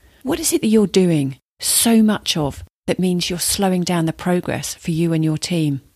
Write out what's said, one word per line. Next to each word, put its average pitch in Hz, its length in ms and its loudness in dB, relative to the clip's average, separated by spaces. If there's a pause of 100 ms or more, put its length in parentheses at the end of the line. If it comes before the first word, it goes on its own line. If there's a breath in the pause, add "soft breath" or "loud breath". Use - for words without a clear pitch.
(220 soft breath)
What 285 160 -4
is 320 140 -4
it 339 80 0
that - 80 -2
you're 214 180 4
doing 165 520 2 (240)
so 226 420 4
much - 320 0
of 147 260 -4 (260)
that - 120 0
means 180 300 0
you're 175 100 -6
slowing 185 440 0
down 165 220 0
the 160 60 0
progress - 640 -4
for - 160 -6
you 165 220 0
and 160 100 2
your 156 140 0
team? 151 420 -2 (160)